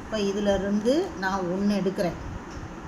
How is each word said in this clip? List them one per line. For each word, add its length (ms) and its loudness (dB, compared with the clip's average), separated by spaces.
இப்ப 140 -4
இதுல 420 2
இருந்து 480 2
நான் 200 0
ஒண்ணு 300 0
எடுக்கிறேன். 440 0